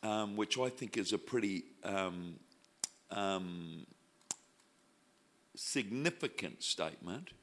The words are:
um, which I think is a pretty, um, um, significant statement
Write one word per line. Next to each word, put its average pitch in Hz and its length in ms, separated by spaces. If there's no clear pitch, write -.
um, 107 340
which 107 220
I 127 120
think 123 260
is 101 160
a 107 60
pretty, 101 460
um, 90 540
um, 90 760
significant 131 1040
statement 87 720